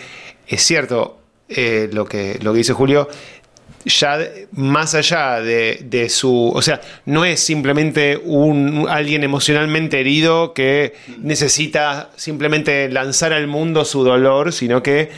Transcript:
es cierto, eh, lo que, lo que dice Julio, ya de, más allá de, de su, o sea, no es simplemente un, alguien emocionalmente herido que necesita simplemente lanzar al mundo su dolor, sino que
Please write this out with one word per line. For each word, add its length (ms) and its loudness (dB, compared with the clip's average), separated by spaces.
es 140 -2
cierto, 580 -2
eh, 440 0
lo 120 -2
que, 380 -6
lo 100 0
que 60 2
dice 140 2
Julio, 360 2
ya 340 0
de, 340 -8
más 420 0
allá 460 0
de, 480 0
de 200 0
su, 440 2
o 100 -2
sea, 180 0
no 200 0
es 160 0
simplemente 800 0
un, 680 2
alguien 340 -2
emocionalmente 800 0
herido 540 2
que 400 0
necesita 960 -2
simplemente 720 -2
lanzar 440 0
al 140 0
mundo 380 0
su 200 0
dolor, 480 4
sino 300 0
que 360 0